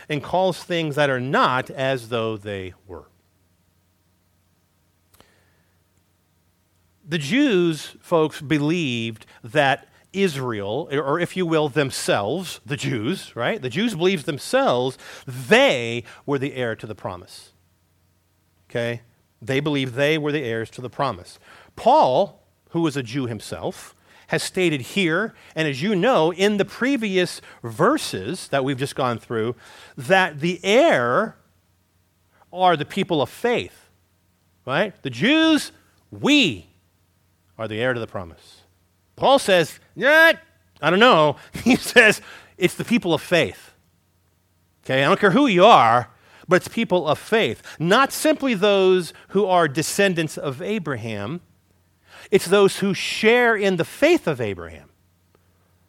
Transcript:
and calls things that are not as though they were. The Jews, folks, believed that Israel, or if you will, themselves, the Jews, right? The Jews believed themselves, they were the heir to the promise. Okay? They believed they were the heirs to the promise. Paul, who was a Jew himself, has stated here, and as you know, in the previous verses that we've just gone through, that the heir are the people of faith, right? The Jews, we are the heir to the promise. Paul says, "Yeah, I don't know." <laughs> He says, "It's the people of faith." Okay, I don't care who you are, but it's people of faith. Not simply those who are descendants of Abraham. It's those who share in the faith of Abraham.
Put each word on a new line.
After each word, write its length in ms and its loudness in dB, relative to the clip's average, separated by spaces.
and 140 -4
calls 400 -2
things 320 -4
that 140 2
are 100 -2
not 500 0
as 400 -4
though 260 -2
they 380 -10
were. 180 -18
The 100 -6
Jews, 840 0
folks, 420 -2
believed 840 -2
that 440 0
Israel, 800 -4
or 280 -2
if 180 -4
you 80 -2
will, 240 0
themselves, 960 -2
the 120 -6
Jews, 580 -6
right? 260 -4
The 80 -8
Jews 260 -4
believed 300 -2
themselves, 720 -2
they 760 0
were 140 -2
the 140 -6
heir 220 -4
to 120 -14
the 80 -12
promise. 580 -14
Okay? 320 -6
They 180 -2
believed 360 -4
they 220 2
were 140 -4
the 120 -4
heirs 280 -6
to 100 -16
the 80 -12
promise. 480 -6
Paul, 680 2
who 120 -4
was 160 -2
a 60 -4
Jew 220 -6
himself, 680 -10
has 160 -2
stated 380 -2
here, 520 -2
and 120 -2
as 140 -4
you 120 0
know, 380 2
in 240 0
the 80 0
previous 800 -2
verses 840 -2
that 160 -2
we've 140 -2
just 180 -6
gone 240 -2
through, 360 -6
that 420 0
the 240 -4
heir 720 2
are 240 4
the 80 -6
people 360 -2
of 80 0
faith, 600 -4
right? 380 -2
The 60 -6
Jews, 640 2
we 560 0
are 100 -8
the 140 -6
heir 120 0
to 60 -4
the 80 -8
promise. 540 -16
Paul 200 4
says, 420 2
"Yeah, 360 6
I 80 0
don't 100 2
know." 360 6
<laughs> 120 -12
He 120 4
says, 460 4
"It's 180 -2
the 100 -8
people 280 0
of 80 0
faith." 520 -2
Okay, 180 0
I 40 2
don't 120 2
care 120 4
who 140 4
you 200 6
are, 440 6
but 80 4
it's 140 -2
people 380 -2
of 120 0
faith. 420 -2
Not 360 2
simply 400 0
those 600 2
who 160 0
are 220 4
descendants 680 -2
of 240 -6
Abraham. 800 -6
It's 140 4
those 340 4
who 140 0
share 640 2
in 200 0
the 100 -2
faith 420 2
of 120 -4
Abraham. 500 -8